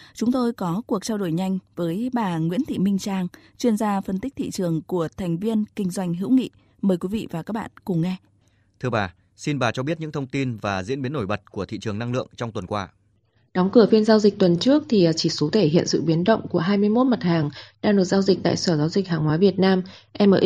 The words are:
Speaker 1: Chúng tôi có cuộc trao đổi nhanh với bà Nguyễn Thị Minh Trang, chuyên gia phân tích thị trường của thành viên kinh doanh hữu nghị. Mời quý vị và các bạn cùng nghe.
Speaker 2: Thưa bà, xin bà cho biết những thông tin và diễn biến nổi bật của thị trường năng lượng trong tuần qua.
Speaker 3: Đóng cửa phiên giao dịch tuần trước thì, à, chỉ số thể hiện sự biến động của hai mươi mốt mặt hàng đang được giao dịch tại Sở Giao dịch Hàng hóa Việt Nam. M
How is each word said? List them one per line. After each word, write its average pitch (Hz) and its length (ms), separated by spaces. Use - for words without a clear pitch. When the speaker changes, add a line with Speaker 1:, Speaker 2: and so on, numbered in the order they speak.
Speaker 1:
Chúng 226 180
tôi 240 200
có 185 340
cuộc 196 180
trao 214 140
đổi 180 140
nhanh 190 260
với 180 360
bà 190 260
Nguyễn 170 300
Thị 254 100
Minh 196 200
Trang, 190 280
chuyên 226 180
gia 208 240
phân 190 200
tích 269 160
thị - 140
trường 165 320
của 165 340
thành 170 220
viên 214 260
kinh 190 140
doanh 180 240
hữu 196 160
nghị. 254 200
Mời 190 140
quý 185 160
vị 220 180
và 160 120
các 202 100
bạn 214 180
cùng 170 160
nghe. 185 160
Speaker 2:
Thưa 127 100
bà, 104 240
xin 147 220
bà 120 140
cho 127 100
biết 156 180
những 151 120
thông 139 140
tin 131 300
và 101 260
diễn 135 200
biến 127 100
nổi 120 140
bật 104 240
của 92 160
thị 104 120
trường 104 200
năng 120 140
lượng 127 240
trong 117 160
tuần 101 140
qua. 98 220
Speaker 3:
Đóng 185 180
cửa 226 180
phiên 214 140
giao 220 140
dịch 202 200
tuần 175 200
trước 285 300
thì, 196 160
à, 160 120
chỉ 165 120
số 151 220
thể 208 160
hiện 147 200
sự - 160
biến 160 220
động 220 240
của 175 100
hai 185 180
mươi 208 120
mốt 247 180
mặt 202 160
hàng 165 280
đang 208 140
được 190 80
giao 196 180
dịch 190 200
tại 170 140
Sở 170 200
Giao 151 120
dịch 180 200
Hàng 156 160
hóa 151 120
Việt 190 220
Nam. 190 240
M 202 140